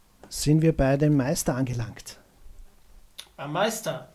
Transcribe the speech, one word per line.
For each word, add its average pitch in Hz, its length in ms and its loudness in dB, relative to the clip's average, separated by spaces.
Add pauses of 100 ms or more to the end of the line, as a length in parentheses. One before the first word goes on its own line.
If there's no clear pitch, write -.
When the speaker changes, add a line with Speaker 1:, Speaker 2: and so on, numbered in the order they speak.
(280)
Speaker 1:
sind 156 340 2
wir 160 140 4
bei 135 200 4
dem 151 200 4
Meister 143 380 0
angelangt. 120 640 -6 (1160)
Speaker 2:
Beim 143 160 -10
Meister, 151 640 -4